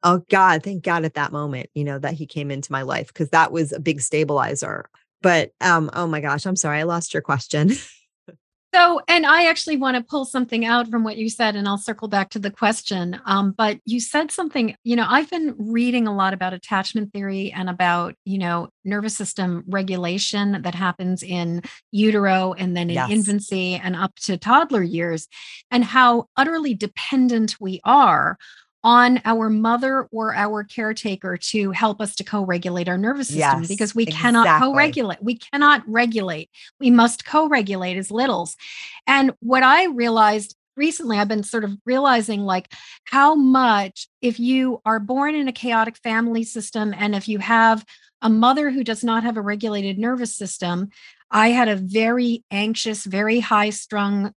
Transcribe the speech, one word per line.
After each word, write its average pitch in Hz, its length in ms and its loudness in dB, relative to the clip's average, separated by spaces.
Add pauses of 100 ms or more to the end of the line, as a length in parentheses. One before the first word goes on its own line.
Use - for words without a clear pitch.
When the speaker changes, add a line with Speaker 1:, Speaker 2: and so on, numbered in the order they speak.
Speaker 1:
"Oh 175 260 4
God, 185 320 4
thank 196 220 -10
God 170 200 -2
at 156 100 -4
that 147 180 -4
moment, 143 420 -8
you 147 100 -4
know, 139 140 -6
that 139 160 -6
he 151 120 -10
came 143 260 -8
into 139 200 -10
my 135 100 -4
life," 135 320 -6
'cause 151 160 -4
that 160 220 4
was 156 200 -2
a - 80 -8
big 147 220 -2
stabilizer. 143 880 -4 (340)
But, 170 280 2 (100)
um, 165 340 2
oh 175 120 -4
my 151 140 -4
gosh, 143 260 -4
I'm 185 100 -2
sorry, 151 240 -2
I 156 40 -2
lost 170 300 -4
your 147 80 -4
question. 151 480 0
<laughs> 269 120 -4 (920)
Speaker 2:
So, 349 340 6
and 330 180 4
I 330 200 6
actually 330 320 0
wanna 254 240 0
pull 269 240 -4
something 240 400 -2
out 233 240 2
from 226 140 0
what 214 120 -4
you 220 140 -4
said, 214 260 0
and 202 100 -2
I'll 202 120 -2
circle 214 300 -8
back 196 220 0
to - 80 -8
the 196 120 -4
question. 190 760 -2
Um, 196 300 2
but 214 300 0
you 240 140 -2
said 302 300 -2
something, 285 540 -4
you 233 120 0
know, 233 120 0
I've 294 220 2
been 311 280 -2
reading 233 480 0
a 208 80 -2
lot 190 200 0
about 185 180 -4
attachment 202 600 -4
theory 196 380 -6
and 185 180 -6
about, 175 440 0 (120)
you 196 120 -4
know, 175 300 -4 (160)
nervous 208 320 -4
system 180 520 -4
regulation 190 920 -2
that 175 120 -6
happens 180 480 -4
in 175 400 -4 (300)
utero 196 600 2
and 180 240 -4
then 175 140 -2
in 170 60 -2
Speaker 1:
Yes. 127 140 -2
Speaker 2:
infancy 196 680 -2
and 180 200 -6
up 185 180 -4 (100)
to 190 120 -2
toddler 254 460 2
years, 170 460 -4 (420)
and 247 140 2
how 240 420 4 (100)
utterly 294 380 0
dependent 226 840 0
we 190 240 -8
are 185 540 4 (460)
on 247 400 6
our 220 260 0
mother 240 600 0
or 220 240 -4
our 208 260 -2
caretaker 202 760 -6
to 196 360 -2
help 208 280 -2
us 208 140 -6
to - 100 -8
co-regulate 180 640 -4
our 180 80 -2
nervous 247 320 -2
system 143 320 0
Speaker 1:
Yes, 170 80 -6
Speaker 2:
because 202 260 -4
we 226 120 0
cannot 233 400 2
Speaker 1:
exactly. 180 240 4
Speaker 2:
co-regulate. 277 500 0
We 226 160 -4
cannot 285 520 2
regulate. 214 600 -2 (300)
We 262 140 4
must 233 340 4
co-regulate 196 680 0
as 190 160 -8
littles. 208 440 -2 (500)
And 269 340 4
what 254 240 2
I 320 220 6
realized 226 720 2 (200)
recently, 285 420 -2
I've 208 80 2
been 208 160 -2
sort 220 220 -4
of 202 80 -4 (140)
realizing, 240 560 2
like, 185 300 -2 (320)
how 285 300 4
much 254 760 2 (140)
if 240 160 0
you 254 480 0
are 220 140 2
born 269 340 -2
in 285 140 -2
a 247 40 -6
chaotic 226 460 -2
family 226 460 -2
system 214 520 -6
and 208 200 -2
if 196 120 -6
you 208 120 -2
have 226 440 4 (380)
a 226 80 2
mother 262 400 4
who 262 140 -2
does 220 180 -6
not 226 220 0
have 233 120 -2
a 214 60 -6
regulated 202 560 -4
nervous 240 380 -4
system, 185 540 -6 (420)
I 214 160 4
had 240 200 4
a 208 80 2
very 226 760 0
anxious, 214 520 -4
very 214 360 0
high 214 300 2
strung 202 680 -4